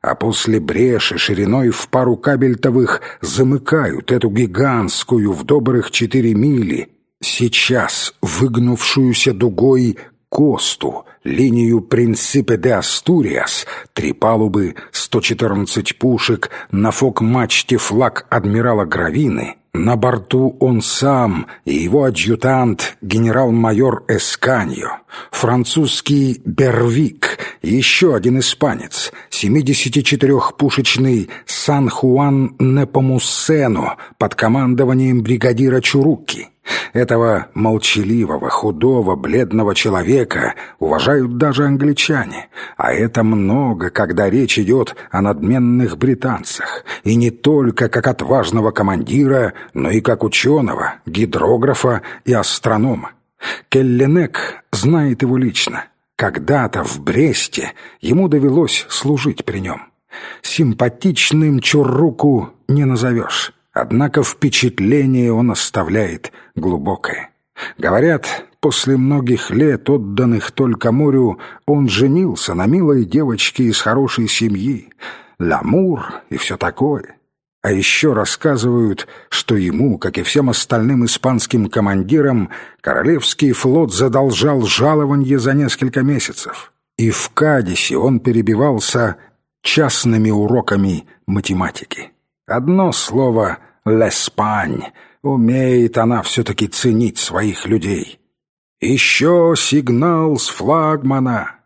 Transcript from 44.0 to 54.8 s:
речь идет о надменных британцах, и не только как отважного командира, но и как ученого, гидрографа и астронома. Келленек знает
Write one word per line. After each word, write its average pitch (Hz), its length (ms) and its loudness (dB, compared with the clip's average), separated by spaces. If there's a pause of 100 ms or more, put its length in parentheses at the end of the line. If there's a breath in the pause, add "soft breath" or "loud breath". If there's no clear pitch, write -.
речь 120 300 2
идет 113 360 2 (140 loud breath)
о 95 120 -2
надменных 120 760 2
британцах, 127 880 -4 (200 loud breath)
и 110 120 2
не 117 160 4
только 123 580 2
как - 160 -2
отважного 113 640 0
командира, 120 840 0 (200 loud breath)
но 69 160 -2
и 107 100 2
как 110 240 0
ученого, 127 840 0
гидрографа 113 960 0 (220 loud breath)
и 123 80 2
астронома. 110 800 0 (560 loud breath)
Келленек 135 1000 0
знает 139 520 0